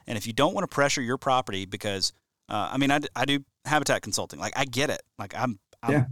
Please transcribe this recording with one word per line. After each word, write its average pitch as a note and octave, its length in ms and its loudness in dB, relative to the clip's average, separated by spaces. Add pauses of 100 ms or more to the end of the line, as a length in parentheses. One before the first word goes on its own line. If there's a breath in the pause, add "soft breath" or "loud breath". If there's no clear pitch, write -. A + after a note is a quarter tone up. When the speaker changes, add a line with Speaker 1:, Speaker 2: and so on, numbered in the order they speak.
Speaker 1:
And A2+ 120 -4
if G#2 100 -6
you A2+ 60 -6
don't C#3+ 200 4
wanna F#3 140 -2
pressure C#3+ 340 2
your B2 160 -2
property B2 480 0
because, G2 460 -4 (380)
uh, G#2 220 -2
I C3 60 -2
mean, C#3 140 2
I D3 80 4
d-, D3 160 -6
I B2 100 0
do C#3+ 200 0 (200)
habitat C#3+ 360 2
consulting. F#2 380 -6
Like, G2 180 -4
I C#3 80 2
get C3 240 0
it. F2+ 140 -4 (160)
Like, G#2 160 -10
I'm, A2+ 240 -2 (240)
I'm, A#2 80 2
Speaker 2:
Yeah. C#3 200 6